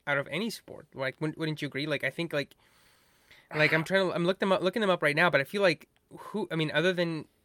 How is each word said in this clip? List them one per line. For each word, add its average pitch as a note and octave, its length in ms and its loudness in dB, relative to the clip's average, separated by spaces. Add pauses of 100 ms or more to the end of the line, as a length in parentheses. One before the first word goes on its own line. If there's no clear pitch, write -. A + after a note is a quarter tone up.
out C#3+ 100 -2
of C#3+ 140 -2
any G3 180 -4
sport. - 460 -14
Like, C3 260 -6
wouldn't, D#3 160 -4
wouldn't D#3 240 -4
you D3 80 -6
agree? C#3 180 -6
Like, C#3+ 180 -2
I C3+ 60 -2
think, E3 220 -6
like, D3 220 -4 (1000)
like, D3+ 200 4
I'm D#3+ 100 2
trying F#3+ 240 2
to, D3+ 60 -2
I'm E3+ 100 0
look F#3 140 2
them G3+ 120 0
up, F3 120 4
looking F#3 180 0
them G#3 80 2
up F3 140 2
right D3 120 2
now, E3+ 140 4
but C#3 140 4
I - 20 -2
feel G3+ 160 -4
like F3+ 280 2 (280)
who, - 340 -8
I D#3+ 60 -4
mean, D#3+ 160 0
other F3 220 2
than E3 320 -4 (180)